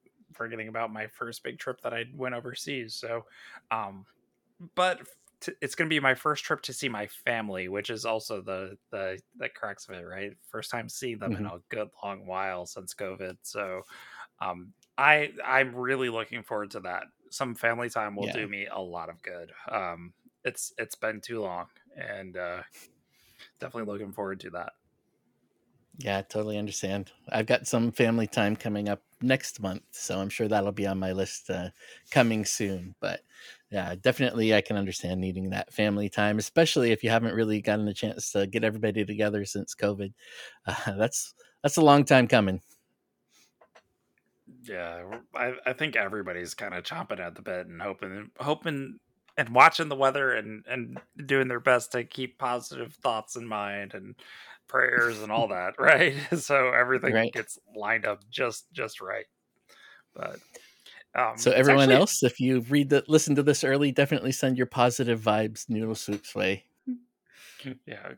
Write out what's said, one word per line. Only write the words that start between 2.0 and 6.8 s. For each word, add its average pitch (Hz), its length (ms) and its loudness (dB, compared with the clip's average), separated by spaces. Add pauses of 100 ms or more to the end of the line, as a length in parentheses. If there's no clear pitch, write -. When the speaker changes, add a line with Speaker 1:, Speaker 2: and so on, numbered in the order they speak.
Speaker 1:
went 127 180 -6
overseas. 123 600 -8
So, 117 320 -8 (440)
um, 98 360 -12 (680)
but 180 280 0
f-, - 40 -20 (340)
t-, - 200 -10
it's 135 160 -6
gonna 160 140 -2
be 156 100 0
my 131 140 4
first 151 300 -2
trip - 180 -4
to 135 100 -10
see 139 160 -6